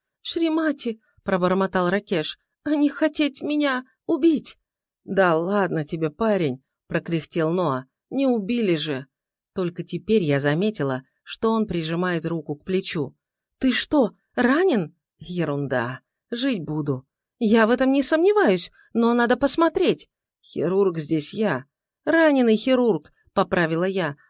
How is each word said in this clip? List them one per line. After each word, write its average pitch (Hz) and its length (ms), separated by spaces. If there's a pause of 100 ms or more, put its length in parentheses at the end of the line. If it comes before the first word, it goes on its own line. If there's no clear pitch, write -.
(200)
«Шримати!» 311 800 (240)
пробормотал 185 640
Ракеш. 180 480 (240)
«Они 294 260
хотеть 302 540
меня 285 420 (220)
убить!» 320 500 (460)
«Да 175 340
ладно 170 480
тебе, 160 260
парень!» 180 520 (240)
прокряхтел 165 640
Ноа. 151 360 (240)
«Не 269 180
убили 214 480
же!» 147 300 (460)
Только 175 300
теперь 208 400
я 143 160
заметила, 147 640 (220)
что - 260
он 220 160
прижимает 170 580
руку 165 300
к 143 100
плечу. 185 520 (420)
«Ты 254 140
что, 247 400 (220)
ранен?» 254 600 (240)
«Ерунда. 143 840 (280)
Жить 233 320
буду». 147 440 (320)
«Я 220 280
в 220 40
этом 262 200
не 277 120
сомневаюсь, 320 680 (220)
но 233 220
надо 240 220
посмотреть». 320 720 (340)
«Хирург 175 560
здесь 156 360
я». 185 300 (400)
«Раненый 285 520
хирург», 240 560 (200)
поправила 175 520
я. 185 320 (140)